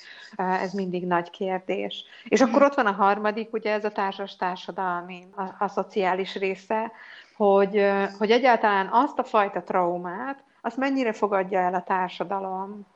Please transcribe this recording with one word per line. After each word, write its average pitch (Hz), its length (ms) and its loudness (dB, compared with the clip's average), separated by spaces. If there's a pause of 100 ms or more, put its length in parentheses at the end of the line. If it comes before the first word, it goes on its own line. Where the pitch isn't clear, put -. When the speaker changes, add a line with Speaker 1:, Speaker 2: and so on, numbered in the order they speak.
(380)
Speaker 1:
ö, 190 60 -2
ez 185 300 -2
mindig 185 320 -4
nagy 180 240 0
kérdés. 190 760 -6 (200)
És 214 180 2
akkor 233 140 4
Speaker 2:
Mhm. 285 80 6
Speaker 1:
ott 285 120 4
van 254 100 2
a 202 60 2
harmadik, 208 600 0
ugye 220 180 -2
ez 214 140 -2
a 208 60 0
társas 196 440 -6
társadalmi, 180 1000 -6
a, 190 280 -6
a 196 40 0
szociális 190 680 -2
része, 208 560 -4 (440)
hogy, 196 420 6
ö, 196 260 4 (140)
hogy 214 140 0
egyáltalán 226 600 4
azt 277 280 2
a 247 40 -2
fajta 202 400 0
traumát, 180 840 -2 (160)
azt - 160 -6
mennyire 262 360 0
fogadja 196 460 0
el 180 140 2
a 180 100 -2
társadalom 190 1000 -6 (100)